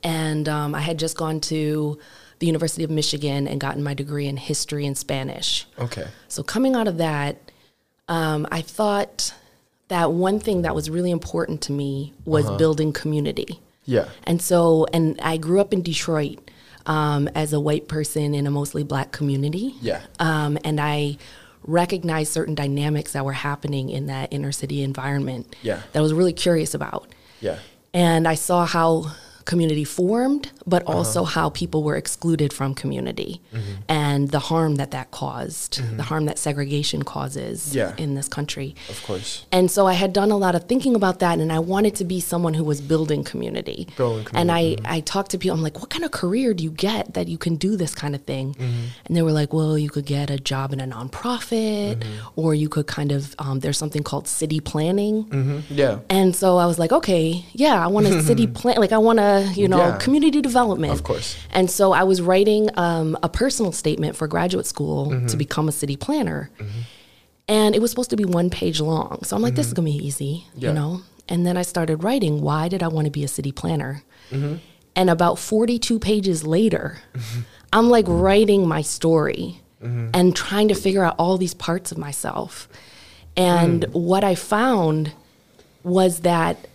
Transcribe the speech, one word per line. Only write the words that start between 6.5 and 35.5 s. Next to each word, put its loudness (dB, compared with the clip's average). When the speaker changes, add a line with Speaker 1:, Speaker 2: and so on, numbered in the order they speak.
Speaker 1:
out 0
of -2
that, -2
um, -2
I -4
thought -2
that 0
one 2
thing 0
that -2
was -2
really 0
important -4
to -6
me -4
was 2
Speaker 2:
Uh-huh. -2
Speaker 1:
building 2
community. -4
Speaker 2:
Yeah. 2
Speaker 1:
And 0
so, 4
and 2
I -2
grew 2
up 0
in 0
Detroit, -4
um, 2
as -2
a 0
white -2
person -4
in -2
a 0
mostly -4
black -4
community. -4
Speaker 2:
Yeah. -4
Speaker 1:
Um, 0
and -2
I -2
recognized -2
certain -4
dynamics -2
that -4
were -4
happening -6
in -6
that -8
inner -4
city -4
environment -4
Speaker 2:
Yeah. -4
Speaker 1:
that 0
I 4
was 4
really 4
curious 0
about. -8
Speaker 2:
Yeah. -4
Speaker 1:
And 4
I 2
saw 0
how 2
community 0
formed, 0
but 2
Speaker 2:
Uh-huh. 0
Speaker 1:
also 0
how 0
people -2
were 0
excluded 0
from -4
community -6
Speaker 2:
Mm-hmm. -8
Speaker 1:
and 2
the 0
harm 0
that -4
that -10
caused, -8